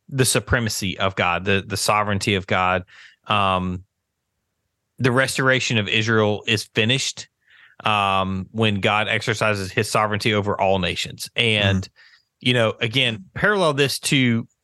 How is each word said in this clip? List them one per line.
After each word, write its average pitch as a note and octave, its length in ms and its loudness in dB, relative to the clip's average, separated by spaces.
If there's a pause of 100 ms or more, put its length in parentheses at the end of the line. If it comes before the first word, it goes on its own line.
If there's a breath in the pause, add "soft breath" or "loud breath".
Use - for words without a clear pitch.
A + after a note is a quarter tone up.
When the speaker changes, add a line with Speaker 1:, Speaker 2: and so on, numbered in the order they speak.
Speaker 1:
the C3 160 0
supremacy A2 760 -2
of G2 160 -2
God, F2+ 300 0
the, G2 200 0
the F#2+ 120 -6
sovereignty G#2 580 0
of F2+ 120 -4
God. F#2 360 0 (440 loud breath)
Um, F#2 560 0 (1160)
the B2 120 2
restoration C3 640 2
of G#2 100 0
Israel G#2+ 600 2
is A2 160 0 (120)
finished, A#2 520 -2 (560 soft breath)
um, F#2+ 680 0
when A2 300 0
God G#2 260 0
exercises G#2+ 640 -2
his A2+ 180 -2
sovereignty G#2+ 440 0
over G2+ 260 0
all F#2+ 200 2
nations. - 560 -6
And, G#2 480 2
Speaker 2:
Mm. - 60 -12 (500 soft breath)
Speaker 1:
you B2+ 140 0
know, A2+ 280 2
again, A2+ 440 -2 (100)
parallel F#3+ 380 2
this C#3 260 0
to A#2+ 480 0 (160)